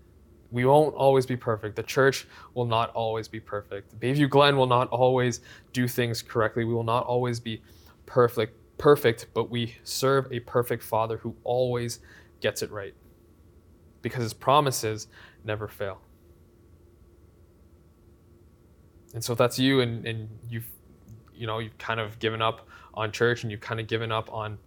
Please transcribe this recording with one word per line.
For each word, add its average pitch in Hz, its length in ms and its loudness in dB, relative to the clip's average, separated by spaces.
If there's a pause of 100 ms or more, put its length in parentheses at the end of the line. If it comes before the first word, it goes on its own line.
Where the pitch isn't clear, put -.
(500)
We 120 140 0
won't 143 320 6
always 135 300 6
be 127 100 -4
perfect. 107 400 -6
The 113 80 -6
church 135 420 2 (280)
will 123 120 -2
not 113 280 0
always 113 340 -4
be 110 140 -12
perfect. 104 580 -12
Bayview 139 300 2
Glen 139 260 6
will 131 100 4
not 123 240 2
always 123 520 2 (320)
do 123 160 0
things 117 320 -2
correctly. 113 420 0
We 113 100 -2
will 117 100 -2
not 117 220 0
always 123 360 -2
be 110 200 -10 (440)
perfect, 117 520 2 (200)
perfect, 143 560 4
but 113 160 -2
we 120 340 -6
serve 131 480 0
a 120 80 -6
perfect 120 420 -2
Father 113 360 -2
who 113 260 -10
always 123 560 -2 (400)
gets - 220 -2
it - 100 -6
right, 101 220 -12 (1080)
because 120 220 -6
his 110 100 -6
promises 131 760 0 (360)
never 107 240 -6
fail. 98 320 -10 (3250)
And 117 80 -10
so 120 120 -4
if 113 40 -4
that's 123 220 2
you 131 220 4
and, 117 260 -2
and 110 220 -8 (200)
you've, 113 200 -10 (640)
you 113 140 -10
know, 110 120 -4
you've 110 180 -10
kind 113 220 -4
of 110 200 -8
given 113 220 -2
up 113 280 -2 (240)
on 110 180 -4
church 117 320 0
and 113 80 -6
you've 104 80 -10
kind 113 220 -8
of 110 60 -8
given 113 220 -4
up 110 240 -4
on, 107 340 -8